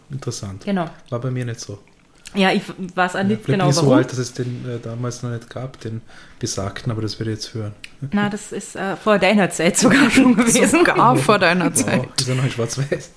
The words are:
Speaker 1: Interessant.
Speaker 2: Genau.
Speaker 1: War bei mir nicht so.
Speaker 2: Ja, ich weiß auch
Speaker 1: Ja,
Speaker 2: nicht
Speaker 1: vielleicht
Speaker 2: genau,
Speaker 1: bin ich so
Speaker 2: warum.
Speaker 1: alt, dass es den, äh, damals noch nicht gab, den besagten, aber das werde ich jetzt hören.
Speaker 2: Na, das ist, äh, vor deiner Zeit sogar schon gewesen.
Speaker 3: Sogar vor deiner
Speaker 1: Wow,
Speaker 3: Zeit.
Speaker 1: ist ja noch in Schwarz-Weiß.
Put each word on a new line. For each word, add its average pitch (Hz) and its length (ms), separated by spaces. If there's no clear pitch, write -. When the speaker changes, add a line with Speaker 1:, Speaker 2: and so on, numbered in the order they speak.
Speaker 1:
Interessant. 107 560
Speaker 2:
Genau. 185 240
Speaker 1:
War 120 80
bei 127 140
mir 127 120
nicht 117 140
so. 104 220
Speaker 2:
Ja, 190 180
ich 196 100
weiß 180 200
auch 185 60
Speaker 1:
Ja, 196 40
Speaker 2:
nicht 214 200
Speaker 1:
vielleicht - 20
Speaker 2:
genau, 190 180
Speaker 1:
bin 147 60
ich 139 60
so 165 60
Speaker 2:
warum. 139 160
Speaker 1:
alt, - 140
dass 117 60
es 123 160
den, 123 340
äh, 120 100
damals 117 440
noch 123 80
nicht 117 180
gab, 131 320
den 113 220
besagten, 98 540
aber 110 80
das 107 180
werde 110 140
ich 104 60
jetzt - 160
hören. 104 180
Speaker 2:
Na, 208 160
das 202 240
ist, - 240
äh, 190 180
vor 208 240
deiner 208 300
Zeit - 300
sogar 254 320
schon 254 260
gewesen. 233 320
Speaker 3:
Sogar 254 480
vor 208 220
deiner 180 280
Speaker 1:
Wow, - 80
Speaker 3:
Zeit. - 460
Speaker 1:
ist 127 80
ja 127 60
noch 131 100
in 123 60
Schwarz-Weiß. 131 680